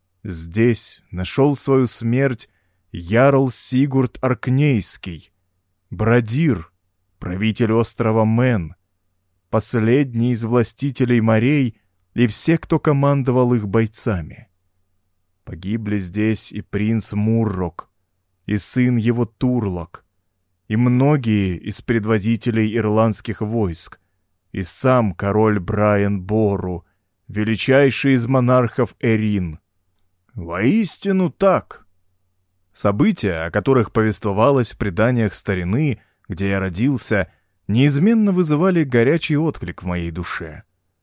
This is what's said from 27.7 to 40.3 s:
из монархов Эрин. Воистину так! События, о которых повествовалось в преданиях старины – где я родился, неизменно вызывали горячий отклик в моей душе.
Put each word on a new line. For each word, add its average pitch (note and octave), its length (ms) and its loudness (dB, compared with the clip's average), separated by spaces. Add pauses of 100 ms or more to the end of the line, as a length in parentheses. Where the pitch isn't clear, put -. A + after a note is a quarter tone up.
из A#2+ 140 0
монархов B2+ 720 2
Эрин. G#2 600 0 (720)
Воистину F3 960 0
так! - 560 0 (840)
События, G2+ 760 0
о E2+ 60 -6
которых A#2 400 2
повествовалось A2 800 0
в - 40 -16
преданиях A2 560 0
старины – G#2 680 -2 (260)
где F#2+ 220 -4
я G2 100 0
родился, G2 720 -2 (360)
неизменно D3+ 640 4
вызывали F3 520 2
горячий C3+ 540 2
отклик C#3+ 460 -4
в - 20 -8
моей E2+ 260 -4
душе. D#2+ 520 -10 (400)